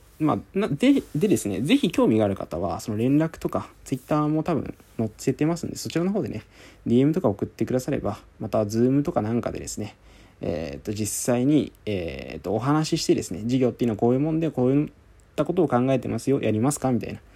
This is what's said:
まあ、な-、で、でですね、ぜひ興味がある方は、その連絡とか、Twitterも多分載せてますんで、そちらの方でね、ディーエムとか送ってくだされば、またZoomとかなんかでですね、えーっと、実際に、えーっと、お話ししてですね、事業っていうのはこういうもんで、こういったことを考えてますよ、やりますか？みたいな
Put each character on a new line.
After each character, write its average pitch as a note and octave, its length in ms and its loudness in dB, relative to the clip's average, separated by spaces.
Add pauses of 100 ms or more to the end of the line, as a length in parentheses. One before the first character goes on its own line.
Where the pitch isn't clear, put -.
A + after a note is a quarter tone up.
(200)
ま D3+ 140 2
あ、 G2 40 -2 (180)
な-、 G#3+ 120 0
で、 A#3+ 340 4 (140)
で D#3 100 2
で - 100 4
す - 120 -4
ね、 G2+ 120 -2
ぜ D#3+ 160 4
ひ G#3 140 0
興 - 160 2
味 A2 120 4
が A2 60 4
あ G#2 40 4
る G2 80 -2
方 - 240 -6
は、 E2+ 180 -4
そ - 140 -6
の G#2 40 -4
連 C3 220 2
絡 D#3+ 220 0
と F3 80 -4
か、 - 200 -4 (160)
Twitter D3+ 440 -2
も D#3 160 0
多 E3+ 100 0
分 - 200 -4 (220)
載 A2 220 -2
せ - 140 0
て D3 120 -2
ま E3+ 120 0
す - 100 -8
ん - 40 -8
で、 - 60 -10
そ - 120 -10
ち D#3+ 100 -4
ら E3+ 60 0
の F#3+ 80 0
方 G3+ 100 -2
で A2 60 -4
ね、 G2+ 160 -8 (420)
デ A2+ 80 2
ィ A#2+ 40 6
ー C3 40 6
エ - 40 6
ム D#3 60 4
と E3+ 80 -2
か B2+ 80 2
送 G2+ 180 -2
っ - 20 -10
て - 180 -4
く - 60 -4
だ B2+ 80 0
さ C#3 100 -4
れ B2+ 80 -2
ば、 G2+ 220 -4 (180)
ま A2 100 -8
た G#2+ 160 2
Zoom A#2+ 380 4
と C#3+ 80 -4
か A#2+ 120 -2
な G#2+ 100 -2
ん A#2+ 80 0
か - 100 -4
で - 80 -8
で D2+ 80 -10
す - 120 -10
ね、 G#2+ 180 -10 (440)
え E2 360 -4
ー - 20 -14
っ D2 40 -16
と、 G#2+ 100 -6
実 G#2 140 -4 (280)
際 B2 120 2
に、 D3 260 2 (120)
え E2 520 -6
ー - 20 -12
っ - 40 -12
と、 F#2 120 -2
お A2 60 -2
話 D#3 360 0
し D#3 60 -4
し - 40 -6
て E3+ 100 4
で D3 80 0
す - 80 -12
ね、 F2 120 -8
事 B2 140 0
業 B2 120 2
っ - 20 0
て - 120 -4
い - 20 2
う - 20 2
の A2 60 0
は G2+ 40 -4
こ A#2 120 4
う - 40 4
い - 20 4
う C3 40 0
も D#3 100 0
ん D#3+ 80 0
で、 D#3+ 140 -2
こ B2+ 160 2
う C3 40 4
い D3 140 2
っ - 20 -12 (480)
た - 80 0
こ - 80 -2
と F3+ 100 2
を D3+ 60 4
考 B2 240 2
え C3 60 2
て - 100 -6
ま A2 100 -4
す C3 120 -2
よ、 C3+ 100 2
や G#2+ 100 0
り G#2+ 100 0
ま C3+ 120 2
す - 80 -8
か？ C3 120 0
み A2+ 80 0
た - 80 -6
い - 40 -8
な - 80 -12 (160)